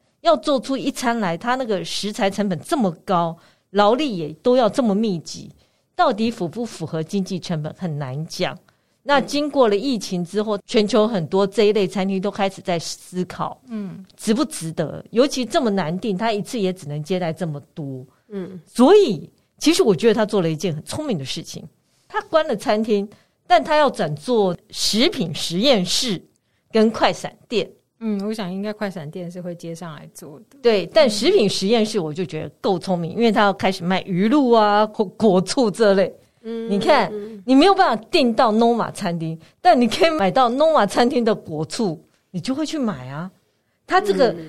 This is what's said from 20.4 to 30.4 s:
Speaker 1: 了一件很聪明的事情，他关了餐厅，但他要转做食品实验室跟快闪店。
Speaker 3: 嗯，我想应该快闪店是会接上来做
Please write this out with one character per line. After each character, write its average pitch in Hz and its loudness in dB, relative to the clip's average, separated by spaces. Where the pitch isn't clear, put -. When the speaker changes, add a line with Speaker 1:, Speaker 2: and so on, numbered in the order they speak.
Speaker 1:
了 165 0
一 160 -4
件 156 -4
很 151 -10
聪 302 -10
明 220 -2
的 135 -8
事 - -10
情， - -16
他 427 -8
关 311 0
了 262 -4
餐 220 -2
厅， 208 -2
但 339 4
他 302 2
要 285 6
转 165 -2
做 202 0
食 - 0
品 220 -6
实 170 -4
验 240 4
室 196 -2
跟 220 4
快 220 0
闪 - -8
店。 196 -2
Speaker 3:
嗯， 214 -4
我 220 -4
想 196 -8
应 190 -8
该 208 -6
快 208 -8
闪 156 -12
店 175 -12
是 180 -14
会 175 -10
接 165 -12
上 165 -14
来 160 -18
做 151 -20